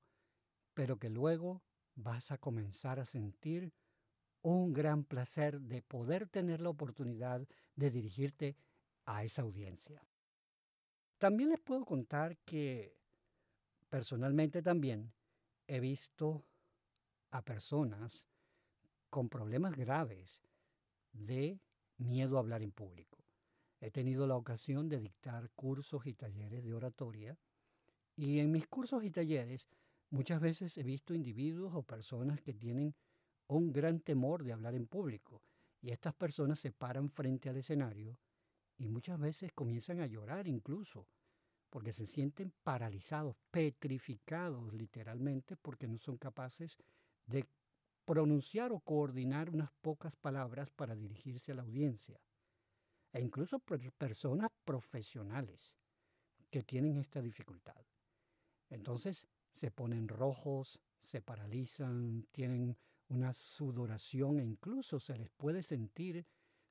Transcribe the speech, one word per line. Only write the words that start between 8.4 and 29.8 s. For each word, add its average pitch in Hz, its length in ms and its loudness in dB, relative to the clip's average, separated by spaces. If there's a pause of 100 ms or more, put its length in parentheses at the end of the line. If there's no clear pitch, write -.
a 107 180 0
esa 113 180 -2
audiencia. 98 600 -6 (1160)
También 214 320 6
les 320 100 6
puedo 262 240 0
contar 147 640 0
que 131 520 -2 (920)
personalmente 143 720 4
también 135 500 4 (560)
he 131 140 0
visto 143 640 -2 (840)
a 131 120 -2
personas 113 840 -2 (840)
con 127 180 0
problemas 127 480 0
graves 123 640 -2 (720)
de 131 480 -2 (380)
miedo 131 400 4
a - 20 8
hablar 113 220 0
en 107 100 -4
público. 90 540 -16 (560)
He 110 100 -6
tenido 131 360 2
la 131 100 4
ocasión 131 500 -2
de 147 140 0
dictar 117 500 -8
cursos 135 560 -2
y 127 60 -6
talleres 104 500 -6
de 113 100 -4
oratoria, 117 640 -6 (800)
y 147 240 4
en 151 120 6
mis 160 160 4
cursos 254 360 0
y 202 80 -2
talleres 143 560 0 (420)